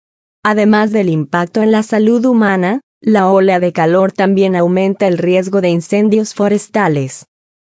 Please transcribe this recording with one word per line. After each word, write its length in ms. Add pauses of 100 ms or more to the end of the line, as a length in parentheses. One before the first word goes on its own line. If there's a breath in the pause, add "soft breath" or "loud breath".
(420)
Además 480
del 200
impacto 520
en 80
la 120
salud 420
humana, 560 (220)
la 280
ola 300
de 120
calor 380
también 460
aumenta 500
el 120
riesgo 420
de 80
incendios 680
forestales. 920 (360)